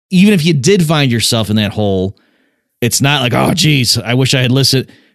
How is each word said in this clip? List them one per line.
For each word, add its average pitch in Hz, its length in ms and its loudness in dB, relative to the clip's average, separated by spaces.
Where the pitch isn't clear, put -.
even 202 240 4
if 151 100 0
you 170 80 2
did 160 320 2
find 147 260 0
yourself 113 380 -2
in 107 80 0
that 101 160 -2
hole, 98 460 -2
it's 117 180 -2
not 139 220 0
like, 120 100 -2
"Oh, 135 220 0
geez, 147 420 0
I 113 160 -4
wish 127 220 0
I 127 80 0
had 127 100 0
listened." 131 380 0